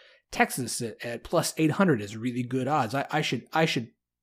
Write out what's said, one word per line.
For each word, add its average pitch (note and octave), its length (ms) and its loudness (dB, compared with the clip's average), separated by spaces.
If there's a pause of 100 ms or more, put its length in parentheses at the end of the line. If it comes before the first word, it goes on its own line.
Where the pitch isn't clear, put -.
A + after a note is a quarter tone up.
(300)
Texas - 520 -2
at, A2 220 -8
at A#2 200 -8
plus - 320 0
eight D#3+ 160 4
hundred D#3 300 4
is G#2 140 -10
really A#2+ 260 -2
good B2+ 260 -2
odds. C3 260 0
I, C#3 160 0
I D3+ 120 0
should, D3 300 -2
I D#3+ 120 4
should, C3 240 0 (340)